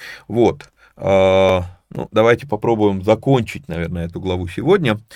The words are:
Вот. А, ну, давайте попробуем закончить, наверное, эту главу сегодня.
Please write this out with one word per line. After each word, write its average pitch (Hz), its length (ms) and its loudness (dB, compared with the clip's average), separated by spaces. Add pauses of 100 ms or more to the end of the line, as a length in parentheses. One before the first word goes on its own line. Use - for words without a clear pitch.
(280)
Вот. 101 440 0 (240)
А, 95 680 2 (260)
ну, - 200 -10
давайте 117 360 2
попробуем 107 560 0
закончить, 113 640 0
наверное, 85 380 -6
эту 87 140 -12
главу 90 280 -4
сегодня. 127 520 0 (160)